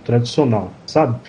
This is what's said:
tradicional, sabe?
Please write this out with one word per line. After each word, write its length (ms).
tradicional, 680
sabe? 320